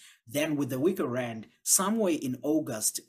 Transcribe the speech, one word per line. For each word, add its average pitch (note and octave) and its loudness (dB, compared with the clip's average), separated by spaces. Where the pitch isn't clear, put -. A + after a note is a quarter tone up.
Then D3 -2
with C#3 0
the B2+ -2
weaker E3+ 2
rand, A#2+ -4
somewhere G3 2
in B2+ -4
August C3+ 0